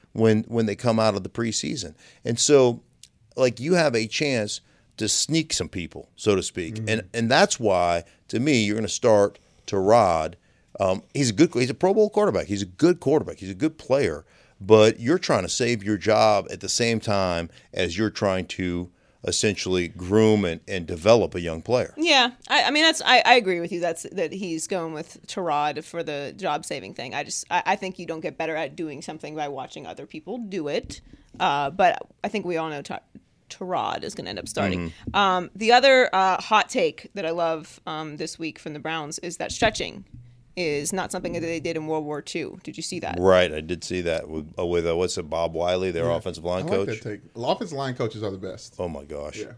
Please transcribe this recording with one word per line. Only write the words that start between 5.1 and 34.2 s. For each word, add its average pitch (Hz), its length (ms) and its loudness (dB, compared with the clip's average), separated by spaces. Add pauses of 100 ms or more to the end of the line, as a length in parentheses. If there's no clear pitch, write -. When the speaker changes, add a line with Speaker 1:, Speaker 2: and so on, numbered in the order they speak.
Speaker 1:
some 85 160 -4
people, - 480 -12
so 104 180 2
to 92 80 2
speak. 85 320 -8
Speaker 2:
Mm-hmm. 110 140 -6
Speaker 1:
And, 110 140 -2 (100)
and 113 180 0
that's 156 280 4
why, 87 440 2 (260)
to 110 120 -2
me, 131 240 2
you're 101 100 0
gonna 107 140 -4
start 104 480 4 (300)
Tyrod. 95 680 4 (460)
Um, 95 240 0 (100)
he's 135 160 0
a 107 40 0
good, 147 200 4
he's 123 160 0
a 131 60 -4
Pro 185 180 2
Bowl 214 160 4
quarterback. 135 380 2
He's 101 160 -2
a - 20 -4
good 151 340 2
quarterback. 131 380 0
He's 92 140 -10
a 98 40 -10
good 151 220 -4
player. 101 480 0 (340)
But 107 400 8
you're 143 200 0
trying 117 240 0
to 87 60 -6
save 117 340 0
your 104 140 0
job 107 520 4
at 92 120 -10
the 98 80 -8
same 117 300 0
time 92 500 0 (240)
as 87 240 -2
you're 107 120 2
trying 92 380 0
to 90 420 -4 (340)
essentially 92 640 0
groom 104 580 4
and, 85 220 -4
and 90 200 -6
develop 90 480 4
a 90 60 -4
young 82 200 -4
player. 120 360 -2
Speaker 3:
Yeah, 277 340 2 (160)
I, 277 160 2
I - 80 0
mean, 302 120 2
that's, 320 220 2
I, 247 200 6
I 247 100 8
agree 185 240 2
with 170 120 -6
you. 170 80 -4
That's, 170 240 -4 (100)
that 170 180 -4
he's 175 360 -6
going 165 260 -4
with 156 340 -14
Tyrod 151 560 -2
for - 180 -10
the 143 360 -8
job-saving 147 580 -6
thing. 127 180 -10
I 131 100 -4
just, - 280 -8
I, 175 160 0
I 190 80 2
think 190 240 -8
you 180 80 -12
don't 160 140 -8
get 160 160 -8
better 160 180 -4
at 151 200 -6
doing 156 260 -8
something 156 340 -12
by 151 120 -6
watching 135 380 -12
other 92 220 -12
people 180 320 -12
do 185 300 -6
it. - 320 -6 (380)
Uh, 143 300 0
but 185 300 2 (240)
I 196 60 -2
think 202 160 -6
we 175 120 -2
all 160 120 -4
know 147 120 -8
Ty-, - 200 -10 (480)
Tyrod 123 540 -4
is - 120 -10
gonna 95 140 -10